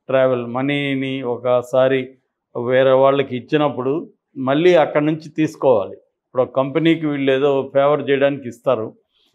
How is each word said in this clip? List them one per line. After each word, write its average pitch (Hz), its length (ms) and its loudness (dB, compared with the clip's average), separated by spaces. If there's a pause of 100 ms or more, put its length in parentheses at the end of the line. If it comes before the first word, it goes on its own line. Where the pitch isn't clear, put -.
ట్రావెల్, 131 380 0
మనీని 135 760 -4
ఒకసారి 127 880 0 (540)
వేరే 131 260 2
వాళ్ళకి 135 460 2
ఇచ్చినప్పుడు 135 720 -2 (260)
మళ్ళీ 147 380 2
అక్కడి 147 320 2
నుంచి 156 220 -4
తీసుకోవాలి. 135 640 0
ఇప్పుడు - 500 -8
ఒక 120 140 -4
కంపెనీకి 156 500 0
వీళ్ళు 139 260 0
ఏదో 139 420 0
ఫేవర్ 139 360 0
చేయడానికి 139 380 0
ఇస్తారు, 113 440 -4 (420)